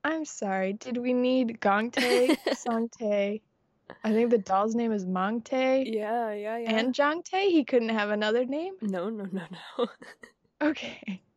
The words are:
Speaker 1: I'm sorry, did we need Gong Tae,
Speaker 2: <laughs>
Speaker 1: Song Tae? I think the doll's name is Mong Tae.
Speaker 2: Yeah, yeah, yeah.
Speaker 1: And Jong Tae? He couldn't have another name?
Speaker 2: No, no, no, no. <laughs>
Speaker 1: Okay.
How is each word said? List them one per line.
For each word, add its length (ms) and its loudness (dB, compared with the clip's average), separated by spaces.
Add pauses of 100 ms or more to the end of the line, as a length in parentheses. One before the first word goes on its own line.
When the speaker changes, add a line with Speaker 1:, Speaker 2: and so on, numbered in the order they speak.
Speaker 1:
I'm 220 -2
sorry, 480 -4
did 240 -6
we 160 0
need 460 2
Gong 320 2
Tae, 440 4 (100)
Speaker 2:
<laughs> 100 2
Speaker 1:
Song 340 -2
Tae? 520 -2 (640)
I 100 0
think 160 4
the 80 6
doll's 380 2
name 160 0
is 120 -2
Mong 380 0
Tae. 420 2
Speaker 2:
Yeah, 480 -2
yeah, 260 -6
yeah. 200 0
Speaker 1:
And 160 2
Jong 300 2
Tae? 260 0
He 160 6
couldn't 240 2
have 220 0
another 340 2
name? 360 -6
Speaker 2:
No, 280 -2
no, 220 -8
no, 100 -4 (380)
no. 80 0 (760)
<laughs> 0 -
Speaker 1:
Okay. 600 -4 (140)